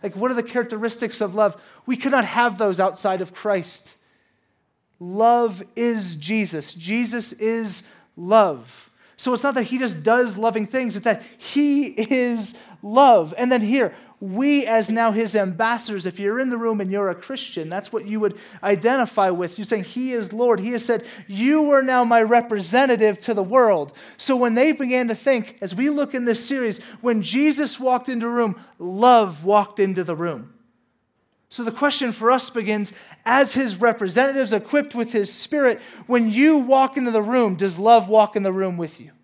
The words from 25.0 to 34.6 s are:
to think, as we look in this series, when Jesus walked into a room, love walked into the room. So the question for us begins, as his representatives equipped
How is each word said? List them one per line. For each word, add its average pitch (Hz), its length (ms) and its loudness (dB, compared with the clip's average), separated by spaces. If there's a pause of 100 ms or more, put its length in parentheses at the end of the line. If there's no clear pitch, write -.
to 220 80 -2
think, 240 440 -2
as 185 140 -8
we 254 160 -2
look 285 240 -2
in 247 120 -4
this 233 200 0
series, 247 320 -4 (240)
when 226 220 0
Jesus 277 560 -2
walked 247 300 -2
into 233 180 -4
a - 20 -4
room, 233 280 -2 (200)
love 190 680 2
walked 202 360 2
into 190 240 0
the 160 120 -4
room. 160 380 -6 (1000)
So 247 120 -10
the 220 80 -4
question 269 400 -2
for 220 180 0
us 254 220 2
begins, 208 420 -4 (320)
as 262 300 4
his 214 260 -2
representatives 233 720 2
equipped 285 400 -2